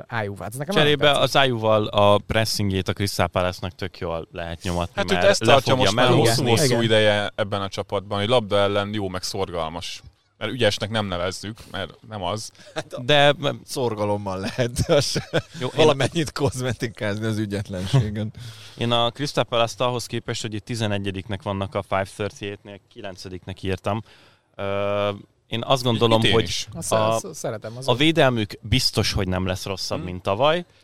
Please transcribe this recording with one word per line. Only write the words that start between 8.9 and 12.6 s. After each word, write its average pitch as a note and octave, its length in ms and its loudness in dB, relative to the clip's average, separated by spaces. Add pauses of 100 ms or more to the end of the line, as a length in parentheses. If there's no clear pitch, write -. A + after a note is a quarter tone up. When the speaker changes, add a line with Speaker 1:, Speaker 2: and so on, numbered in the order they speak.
Speaker 3:
jó, G2+ 140 -4
meg F2+ 140 -6
szorgalmas. E2+ 800 -6 (360)
Mert A2 140 -4
ügyesnek C3 380 0
nem A2 160 -2
nevezzük, F#2+ 520 -6 (120)
mert F#2+ 220 -8 (160)
nem G#2+ 140 -10
az. G2+ 280 -6 (240)